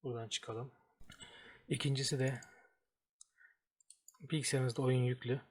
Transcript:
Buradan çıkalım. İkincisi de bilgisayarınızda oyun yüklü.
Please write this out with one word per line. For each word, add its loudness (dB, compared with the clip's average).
Buradan -4
çıkalım. -6
İkincisi 0
de 2
bilgisayarınızda 0
oyun 6
yüklü. 0